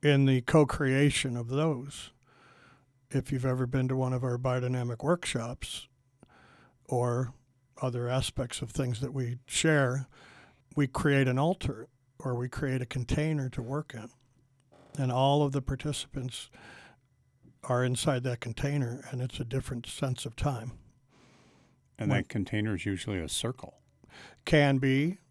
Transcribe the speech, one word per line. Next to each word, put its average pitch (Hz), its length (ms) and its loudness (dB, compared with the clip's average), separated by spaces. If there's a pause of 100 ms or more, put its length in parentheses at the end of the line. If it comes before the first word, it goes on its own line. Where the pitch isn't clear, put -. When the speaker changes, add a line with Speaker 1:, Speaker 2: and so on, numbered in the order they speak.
Speaker 1:
in 139 240 6
the 131 160 4
co-creation 139 920 4
of 117 120 -6
those, 143 600 -2 (1000)
if 135 220 -2
you've 131 140 -2
ever 127 200 0
been 127 220 0
to 131 80 0
one 131 160 0
of 127 100 -2
our 123 160 -2
biodynamic 123 640 -2
workshops 131 880 -2 (960)
or 123 480 -2 (480)
other 120 280 -4
aspects 127 520 -2
of - 100 -8
things 123 300 -2
that 131 140 -4
we 123 220 -2 (100)
share, 139 600 4 (680)
we 143 100 4
create 135 420 4
an 127 100 2
altar 143 500 0 (300)
or 127 160 -4
we 123 140 -4
create 131 340 -2
a 123 40 -4
container 147 640 0
to 123 140 -6
work 139 320 -6
in. 107 140 -10 (920)
And 127 140 2
all 139 300 4
of 143 100 0
the 139 100 -2
participants - 880 -6 (1120)
are 127 200 2
inside 127 400 0
that 123 160 -2
container, 131 720 -4
and 127 100 -6
it's 127 180 -6
a 127 60 -6
different 123 420 -6
sense - 400 -4
of 117 80 -10
time. 117 380 -2 (1300)
Speaker 2:
And 101 120 0
Speaker 1:
When 127 100 4
Speaker 2:
that - 80 -6
container 107 460 -2
is 87 120 -6
usually 98 340 -2
a 80 80 -6
circle. - 460 -6 (720)
Speaker 1:
Can 143 340 6
be. 139 400 2 (120)